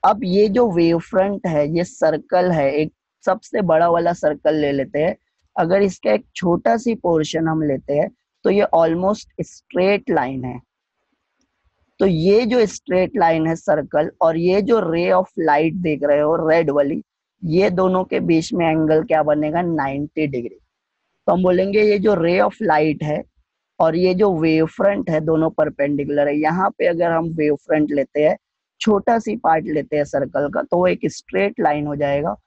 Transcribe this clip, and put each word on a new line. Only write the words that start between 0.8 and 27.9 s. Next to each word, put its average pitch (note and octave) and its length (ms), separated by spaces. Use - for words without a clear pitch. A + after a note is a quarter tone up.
फ्रंट G3 480
है, D3 280
ये E3+ 80
circle F3+ 680
है, C#3+ 220
एक D3+ 180
सबसे G3+ 380
बड़ा E3 280
वाला E3+ 240
circle D3+ 420
ले D3 160
लेते C#3 280
हैं, F3+ 160
अगर F#3 260
इसका F#3+ 300
एक A3 140
छोटा F#3 420
सी A3+ 180
portion D#3+ 520
हम D#3+ 140
लेते C#3 320
हैं D3 160
तो D#3+ 40
ये G3+ 160
almost F3 560
straight - 760
line C3 280
है। B2+ 140
तो G3 60
ये F#3+ 400
जो A3+ 200
straight F#3 520
line E3 300
है E3 80
circle D3+ 560
और E3 160
ये F3+ 240
जो A3 200
ray E3+ 320
of F#3 180
light D#3 360
देख D3 200
रहे D3 160
हो D3+ 160
red D#3+ 200
वाली, C#3+ 320
ये F3+ 260
दोनों F#3 340
के - 160
बीच E3 340
में F3 140
angle D#3 360
क्या D#3 200
बनेगा, D3+ 380
नाइंटी D3+ 680
degree। A#2+ 320
तो F3 60
हम F#3 100
बोलेंगे F#3+ 400
ये G#3 160
जो G#3 180
ray E3+ 260
of - 260
light D3+ 340
है D3+ 200
और D#3+ 160
ये F#3 180
जो G3 240
wave D#3+ 300
front G3 420
है D#3 120
दोनों D#3+ 280
perpendicular D3 760
है। D3 120
यहाँ F3 380
पे - 100
अगर E3+ 240
हम E3 240
wave D3+ 220
front D3+ 340